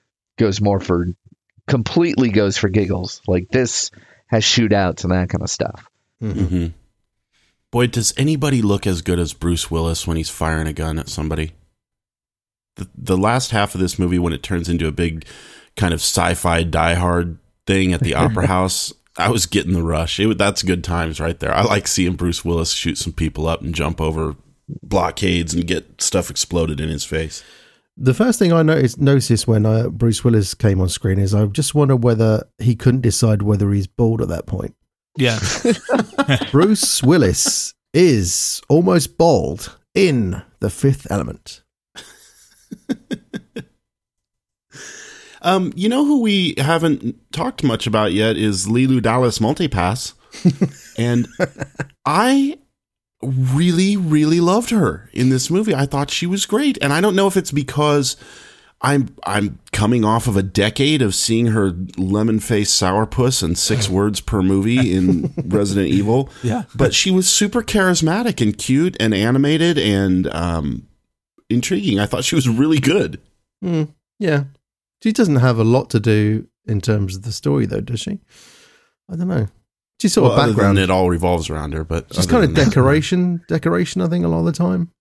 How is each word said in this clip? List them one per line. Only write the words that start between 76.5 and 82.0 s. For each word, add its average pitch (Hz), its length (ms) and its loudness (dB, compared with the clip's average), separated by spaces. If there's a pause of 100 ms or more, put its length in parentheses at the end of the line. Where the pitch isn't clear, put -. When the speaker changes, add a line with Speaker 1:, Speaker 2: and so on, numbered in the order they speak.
Speaker 2:
in 104 160 -2
terms 101 340 -2
of 95 80 -12
the 117 80 -8
story, 139 340 -2
though, 104 140 -4
does 120 220 -6
she? 196 180 -8 (920)
I 185 60 -10
don't 175 140 -4
know. 131 180 0 (540)
She's 196 120 2
sort 190 100 4
Speaker 3:
Well, 123 80 6
Speaker 2:
of 110 80 2
Speaker 3:
other 135 80 4
than 110 80 2
Speaker 2:
background. 101 240 4
Speaker 3:
it 92 100 2
all 92 200 4
revolves 85 400 0
around 76 240 -6
her, 80 100 -4
but 82 300 -4